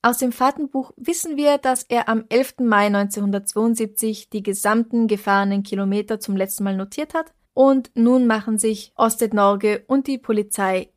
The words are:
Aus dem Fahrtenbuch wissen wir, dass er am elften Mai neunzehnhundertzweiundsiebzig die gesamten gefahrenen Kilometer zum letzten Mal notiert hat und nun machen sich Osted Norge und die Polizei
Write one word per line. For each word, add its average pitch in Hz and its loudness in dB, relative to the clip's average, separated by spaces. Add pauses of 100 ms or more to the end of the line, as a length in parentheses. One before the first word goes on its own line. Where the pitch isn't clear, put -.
Aus 240 2
dem 254 0
Fahrtenbuch 269 -2
wissen 339 -4
wir, 285 2
dass 262 -2
er 240 -2
am 226 0
elften 247 0
Mai 208 4
neunzehnhundertzweiundsiebzig 208 -2
die 208 -6
gesamten 226 0
gefahrenen 196 0
Kilometer 202 -4
zum 196 -4
letzten 196 -4
Mal 196 -2
notiert 196 -8
hat 320 -6 (220)
und 269 2
nun 247 4
machen 220 0
sich 214 -2
Osted 220 0
Norge 202 2
und 269 0
die 269 -4
Polizei 202 -2